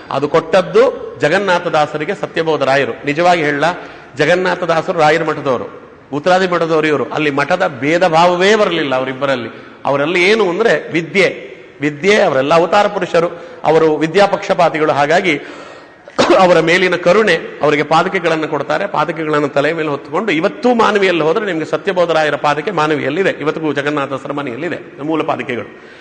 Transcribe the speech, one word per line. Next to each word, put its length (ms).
ಅದು 180
ಕೊಟ್ಟದ್ದು 920
ಜಗನ್ನಾಥದಾಸರಿಗೆ 920
ಸತ್ಯಬೋಧರಾಯರು. 800
ನಿಜವಾಗಿ 380
ಹೇಳ, 220
ಜಗನ್ನಾಥದಾಸರು 840
ರಾಯರ 260
ಮಠದವರು, 580
ಉತ್ತರಾದಿ 360
ಮಠದವರು 380
ಇವರು. 260
ಅಲ್ಲಿ 180
ಮಠದ 500
ಭೇದ 260
ಭಾವವೇ 480
ಬರಲಿಲ್ಲ 400
ಅವರಿಬ್ಬರಲ್ಲಿ. 540
ಅವರಲ್ಲಿ 460
ಏನು 200
ಅಂದ್ರೆ 420
ವಿದ್ಯೆ, 640
ವಿದ್ಯೆ. 420
ಅವರೆಲ್ಲ 320
ಅವತಾರ 320
ಪುರುಷರು, 420
ಅವರು 320
ವಿದ್ಯಾ 300
ಪಕ್ಷಪಾತಿಗಳು. 640
ಹಾಗಾಗಿ 440
ಅವರ 220
ಮೇಲಿನ 360
ಕರುಣೆ, 380
ಅವರಿಗೆ 480
ಪಾದುಕೆಗಳನ್ನು 680
ಕೊಡ್ತಾರೆ. 380
ಪಾದುಕೆಗಳನ್ನು 640
ತಲೆ 240
ಮೇಲೆ 160
ಹೊತ್ತುಕೊಂಡು, 440
ಇವತ್ತೂ 420
ಮಾನವಿಯಲ್ಲಿ 480
ಹೋದ್ರೆ 240
ನಿಮ್ಗೆ 180
ಸತ್ಯಬೋಧರಾಯರ 720
ಪಾದುಕೆ 360
ಮಾನವಿಯಲ್ಲಿದೆ, 600
ಇವತ್ತಿಗೂ 420
ಜಗನ್ನಾಥದಾಸರ 600
ಮನೆಯಲ್ಲಿದೆ 720
ಮೂಲ 200
ಪಾದುಕೆಗಳು. 600